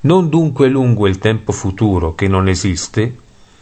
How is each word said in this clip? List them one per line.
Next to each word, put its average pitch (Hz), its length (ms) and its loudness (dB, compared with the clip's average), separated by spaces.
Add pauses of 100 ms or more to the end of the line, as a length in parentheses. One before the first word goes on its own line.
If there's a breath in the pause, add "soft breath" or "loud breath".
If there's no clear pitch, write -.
Non 170 300 2
dunque 147 380 2
lungo 123 380 2
il 95 120 0
tempo 110 340 -2
futuro 95 640 -2
che 98 120 -2
non 95 220 2
esiste, 104 720 -2 (440 soft breath)